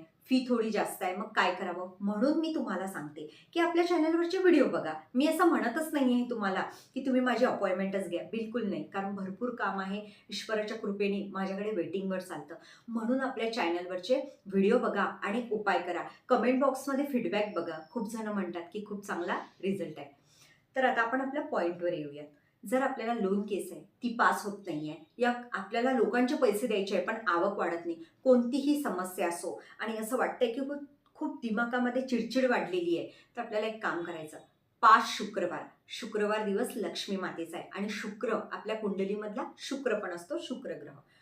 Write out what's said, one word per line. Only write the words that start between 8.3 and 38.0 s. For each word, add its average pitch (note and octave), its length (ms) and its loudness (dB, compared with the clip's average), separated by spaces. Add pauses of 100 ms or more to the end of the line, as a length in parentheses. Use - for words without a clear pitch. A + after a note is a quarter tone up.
नाही, D#3 120 -4
कारण G3 320 -4
भरपूर F#3+ 360 -6
काम G3 300 -4
आहे. G3+ 260 -6 (240)
ईश्वराच्या G#3+ 460 -4
कृपेने G3+ 560 -2
माझ्याकडे G3 380 -4
वेटिंगवर F#3 500 -2
चालतं, E3 340 -10 (340)
म्हणून A#3 320 0
आपल्या A3+ 320 -2
चॅनलवरचे F3+ 680 0 (260)
व्हिडिओ G3 320 6
बघा G3+ 240 2
आणि G#3 500 -2
उपाय G3 260 2
करा. F3 240 -2 (260)
कमेंट B3 320 4
बॉक्समध्ये C#4 440 2
फीडबॅक G3+ 520 0
बघा, E3+ 220 -6 (120)
खूप A#3 220 -4
जण A3 160 -6
म्हणतात F3 340 -4 (100)
की G3+ 140 -6
खूप G3+ 140 -8
चांगला F3+ 340 -4 (280)
रिझल्ट E3 360 -4
आहे. C#3+ 100 -12 (680)
तर C4 80 2
आता A#3 180 4
आपण C4 180 2
आपल्या C#4 220 -2
पॉइंटवर F3 500 0
येऊयात. D3 340 -8 (400)
जर B3+ 160 2
आपल्याला A#3 320 -2
लोन G3+ 280 2
केस - 300 -4
आहे, - 80 -12
ती - 280 -8
पास G3 360 2
होत G3+ 220 -6
नाहीये, D3+ 280 -6 (240)
या A#3+ 140 4 (200)
आपल्याला A#3 400 0
लोकांचे B3+ 440 4
पैसे B3 300 2
द्यायचे G3+ 300 0
आहे, - 80 2
पण A3 100 -2 (140)
आवक F3+ 300 2
वाढत E3+ 280 -2
नाही, E3+ 180 -6 (200)
कोणतीही B3+ 580 6
समस्या F#3+ 460 -2
असो E3+ 340 -6 (160)
आणि A3 180 -4
असं A3 200 -4
वाटतंय A3+ 360 0
की C4+ 80 -4
खूप, C#4+ 220 -6 (320)
खूप - 220 -6
दिमागामध्ये A#3+ 640 0
चिडचिड B3+ 480 2
वाढलेली F3 480 0
आहे, D3 80 -6 (300)
तर A#3+ 40 -8
आपल्याला G#3+ 260 -2
एक A3 160 -6
काम E3+ 200 -2
करायचं. D#3 340 -10 (440)
पाच A#3 360 8
शुक्रवार, F3 460 -2 (260)
शुक्रवार G#3 560 0
दिवस G3+ 320 0
लक्ष्मी G3 400 -4
मातेचा E3 420 -6
आहे - 140 -10
आणि G3+ 160 -4
शुक्र G#3 440 -4 (200)